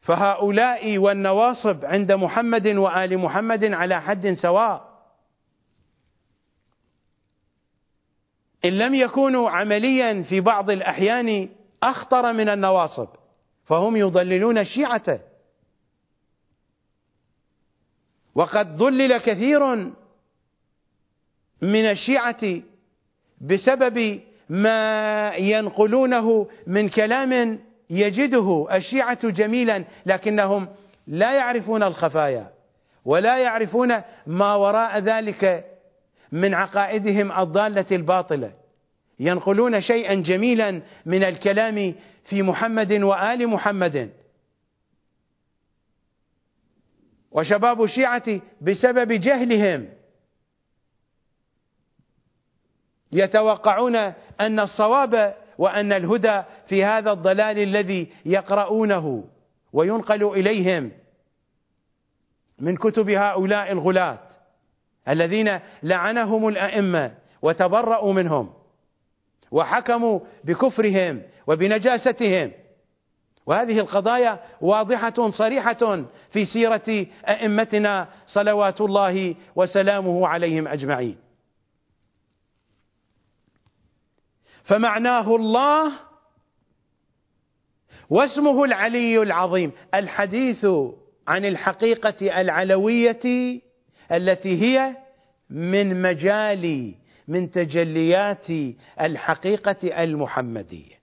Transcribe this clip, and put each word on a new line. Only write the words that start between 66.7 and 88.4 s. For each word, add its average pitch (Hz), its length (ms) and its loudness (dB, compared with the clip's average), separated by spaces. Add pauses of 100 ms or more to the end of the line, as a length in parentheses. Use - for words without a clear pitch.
وتبرؤوا 196 720 0
منهم 156 400 -2 (1000)
وحكموا 233 720 0 (240)
بكفرهم 185 800 0 (240)
وبنجاستهم. 202 1080 0 (920)
وهذه 220 320 0
القضايا 214 640 0 (200)
واضحة 220 720 0
صريحة 220 760 -2 (260)
في 214 140 0
سيرة 220 640 -2 (220)
أئمتنا 208 800 0 (180)
صلوات 208 540 0
الله 190 540 0 (220)
وسلامه 185 720 0
عليهم 160 400 -2
أجمعين. 135 480 -4 (3500)
فمعناه 226 720 2
الله 277 560 2 (2250)
واسمه 277 540 4